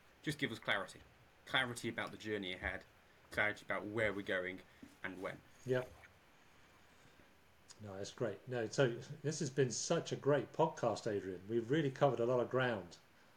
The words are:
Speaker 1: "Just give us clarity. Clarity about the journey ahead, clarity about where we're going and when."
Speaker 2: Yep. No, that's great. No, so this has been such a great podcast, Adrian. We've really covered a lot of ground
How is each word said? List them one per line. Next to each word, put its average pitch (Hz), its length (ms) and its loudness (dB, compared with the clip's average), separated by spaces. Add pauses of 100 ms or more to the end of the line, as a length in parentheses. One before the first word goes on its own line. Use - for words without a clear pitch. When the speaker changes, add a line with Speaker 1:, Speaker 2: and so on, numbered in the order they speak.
(220)
Speaker 1:
"Just 151 160 -4
give 131 120 0
us 113 80 -8
clarity. 101 420 -4 (460)
Clarity 123 420 0
about 104 220 -2
the 101 60 -12
journey 98 380 -4
ahead, 95 260 -4 (500)
clarity 104 380 0
about 98 180 -2
where 107 260 2
we're 101 100 -4
going 92 380 -2 (440)
and 92 160 -8
when." 92 160 -6 (280)
Speaker 2:
Yep. 127 240 0 (2000)
No, 98 120 -8
that's 98 160 -6
great. 110 260 -2 (100)
No, 120 220 0
so 127 220 4 (300)
this 156 180 -2
has 143 100 -2
been 131 200 4
such - 420 0
a 123 40 0
great 135 360 2
podcast, 131 540 2
Adrian. 95 420 0
We've 113 220 2
really 147 200 4
covered 131 300 4
a 117 40 4
lot 123 160 4
of 117 100 0
ground 120 460 0 (400)